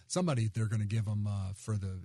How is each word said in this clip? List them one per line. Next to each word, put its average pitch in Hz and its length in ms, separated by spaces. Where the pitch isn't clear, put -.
Somebody, 139 460
they're 110 140
gonna 107 200
give 107 200
'em, 104 200
uh, 98 280
for 107 220
the 95 280